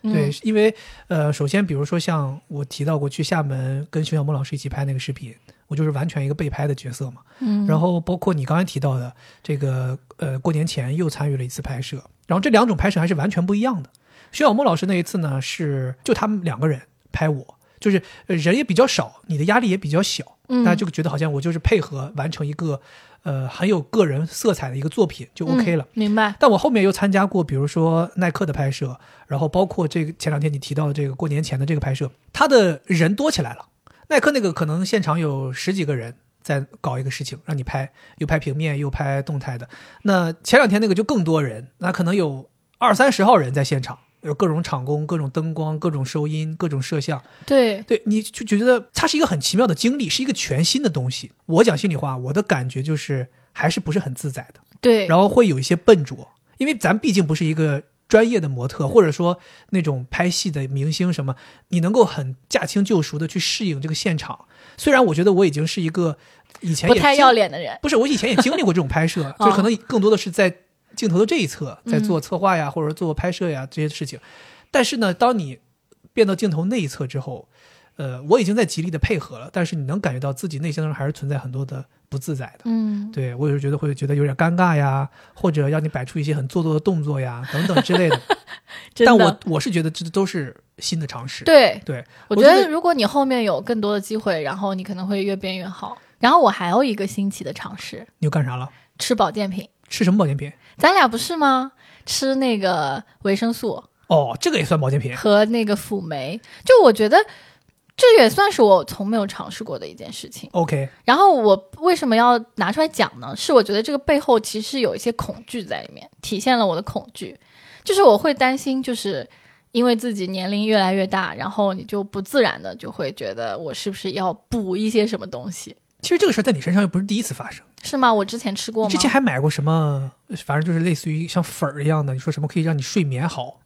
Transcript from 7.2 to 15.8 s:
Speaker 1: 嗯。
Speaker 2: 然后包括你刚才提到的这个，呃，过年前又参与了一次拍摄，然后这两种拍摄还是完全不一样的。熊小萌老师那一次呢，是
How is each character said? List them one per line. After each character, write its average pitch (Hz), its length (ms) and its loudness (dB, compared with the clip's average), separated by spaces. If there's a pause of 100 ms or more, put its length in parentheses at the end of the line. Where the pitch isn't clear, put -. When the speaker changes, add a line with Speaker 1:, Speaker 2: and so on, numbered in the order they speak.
Speaker 1:
嗯。 208 280 0
Speaker 2:
然 156 100 4
后 175 220 2
包 180 160 -2
括 180 180 0
你 143 120 -2
刚 151 120 0
才 180 60 2
提 - 160 -4
到 135 180 0
的 123 160 -8 (300)
这 151 140 -4
个， 131 400 -2 (200)
呃， 135 220 -4
过 165 140 -2
年 151 120 0
前 139 300 -4
又 165 140 0
参 147 200 -4
与 139 60 -2
了 131 80 -4
一 123 60 -8
次 - 120 -12
拍 131 200 -8
摄， 127 200 -10 (260)
然 165 100 2
后 - 20 2
这 233 100 0
两 220 160 6
种 214 120 0
拍 196 120 2
摄 190 80 0
还 165 80 2
是 185 100 0
完 151 140 0
全 175 160 0
不 202 80 0
一 208 60 0
样 220 240 -2
的。 - 60 -16 (420)
熊 - 160 2
小 - 60 6
萌 277 120 2
老 190 80 4
师 165 120 -2
那 185 120 0
一 175 60 0
次 - 140 -6
呢， 143 240 -2
是 135 520 -4 (120)